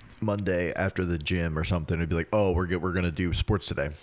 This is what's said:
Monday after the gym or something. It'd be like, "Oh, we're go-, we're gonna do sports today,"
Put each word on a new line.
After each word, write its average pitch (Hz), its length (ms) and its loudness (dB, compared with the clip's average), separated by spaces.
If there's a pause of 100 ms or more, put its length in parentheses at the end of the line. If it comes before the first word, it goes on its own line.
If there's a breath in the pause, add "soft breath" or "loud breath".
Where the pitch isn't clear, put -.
(220)
Monday 95 520 0
after 92 300 0
the 87 140 0
gym 82 400 0
or 80 60 0
something. 85 340 0
It'd 82 120 0
be 85 60 0
like, 82 160 -2
"Oh, 101 200 4
we're 90 160 2
go-, 90 100 0
we're 87 160 -2
gonna 90 180 2
do 85 220 0
sports - 340 0
today," 71 220 -2 (140)